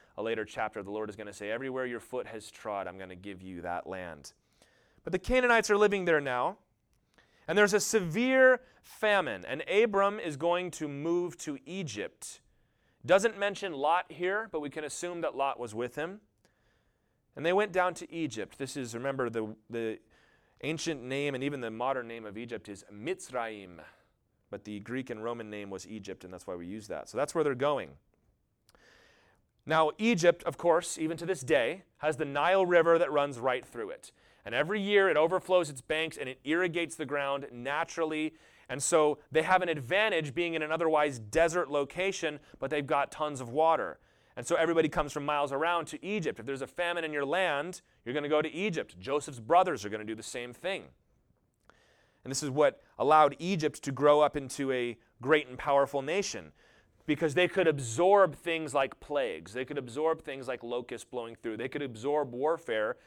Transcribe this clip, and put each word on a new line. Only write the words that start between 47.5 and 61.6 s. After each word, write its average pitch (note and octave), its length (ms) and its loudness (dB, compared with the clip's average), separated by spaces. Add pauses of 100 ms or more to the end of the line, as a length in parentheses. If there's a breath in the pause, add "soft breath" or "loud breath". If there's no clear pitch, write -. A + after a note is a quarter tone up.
you're B2 120 -6
gonna D3 140 -2
go D3+ 120 4
to D3+ 100 -4
Egypt. D#3 480 -4
Joseph's C3+ 400 -4
brothers C#3 460 4
are G2+ 40 -6
gonna G#2+ 140 -6
do A2 120 -6
the A2 80 -12
same B2 300 -10
thing. D#3 320 -6 (1400 soft breath)
And B2+ 80 -10
this C3+ 100 -4
is D3 80 -4
what C#3+ 320 4 (160 soft breath)
allowed C#3+ 400 8
Egypt D#3+ 460 -2
to C#3 80 -4
grow D3 300 6
up D3 140 4
into C3+ 360 -4
a A#2+ 260 -2 (240 soft breath)
great C#3+ 260 2
and B2+ 100 -14
powerful C#3 440 2
nation, C3+ 520 -4 (540 soft breath)
because D3+ 260 2
they F3+ 140 6
could F3 200 2
absorb D#3 680 4
things D#3+ 380 -4
like C3+ 260 0
plagues. G2 540 -4
They B2+ 120 -4
could C#3+ 120 -8
absorb D3 440 -2
things C3+ 260 -10
like B2 160 -8
locusts A#2+ 400 -6
blowing A#2 320 -10
through. A2 220 -6
They A#2+ 100 -6